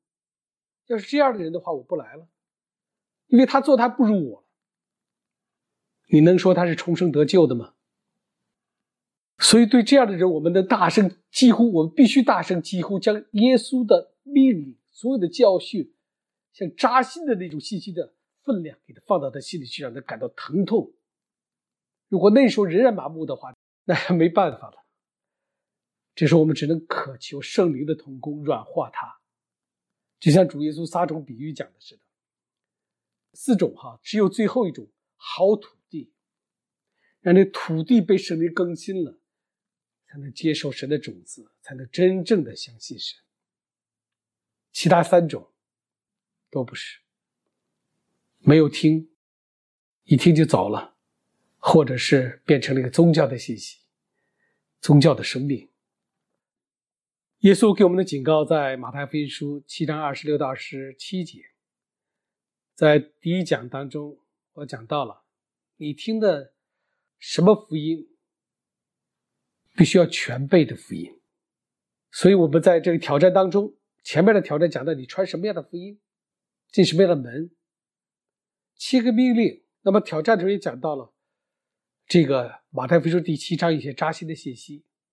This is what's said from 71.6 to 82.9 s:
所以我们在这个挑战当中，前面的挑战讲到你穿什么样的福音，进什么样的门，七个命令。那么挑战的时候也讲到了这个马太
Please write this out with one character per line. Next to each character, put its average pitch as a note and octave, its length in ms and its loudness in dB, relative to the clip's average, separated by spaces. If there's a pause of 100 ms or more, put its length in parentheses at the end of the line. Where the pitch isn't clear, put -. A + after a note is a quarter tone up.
所 - 220 4
以 - 20 6
我 E3+ 140 4
们 D3+ 120 0
在 E3+ 200 4
这 E3+ 120 0
个 E3 60 0
挑 C#3+ 220 -2
战 F3+ 120 6
当 F#3 200 2
中， G3+ 260 -4 (260)
前 E3+ 220 0
面 A3 80 4
的 G3+ 80 2
挑 D3 160 -6
战 E3+ 100 2
讲 C3+ 160 -8
到 D#3 120 -6
你 C3 100 -12
穿 F#3 220 -6
什 E3 120 -10
么 F#3 60 -8
样 G#3 80 -6
的 E3+ 80 -10
福 - 160 -16
音， G3+ 240 -16 (680)
进 F#3+ 120 4
什 D3+ 120 0
么 F#3 80 4
样 F3 60 4
的 E3+ 60 2
门， C3+ 360 -10 (1200)
七 - 260 -2
个 A#3+ 120 2
命 B3 240 2
令。 A3+ 280 0 (180)
那 G3 100 2
么 G3+ 100 2
挑 D#3 180 -8
战 D#3 160 0
的 E3+ 60 -4
时 F3 60 -6
候 - 20 0
也 G3+ 80 -2
讲 B2+ 220 -10
到 D3+ 160 -6
了 B2 180 -16 (920)
这 E3+ 180 2
个 B2+ 360 -4 (100)
马 B2+ 160 -8
太 E3+ 120 2